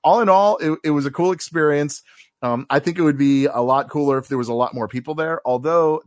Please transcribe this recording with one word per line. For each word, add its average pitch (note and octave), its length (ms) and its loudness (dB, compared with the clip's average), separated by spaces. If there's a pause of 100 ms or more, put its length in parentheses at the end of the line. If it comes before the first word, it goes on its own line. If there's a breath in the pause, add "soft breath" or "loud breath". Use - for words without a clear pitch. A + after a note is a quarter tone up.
all G3 180 4
in G#3 80 0
all, G3+ 280 4
it, D#3+ 280 -2
it D#3+ 60 -2
was C#3+ 140 0
a C#3 60 -4
cool F3 200 0
experience. D3+ 680 -2 (400 loud breath)
Um, B2 280 -4
I C#3 100 2
think E3+ 180 -4
it F3 60 0
would D3 140 2
be C#3 280 2
a B2 160 0
lot C3 280 0
cooler C#3+ 280 0
if C3+ 100 -6
there C#3 100 -4
was A#2+ 100 -4
a A#2+ 60 -6
lot A#2+ 200 -2
more A2+ 140 -6
people B2+ 260 -8
there, D#3+ 320 -4
although D#3 600 0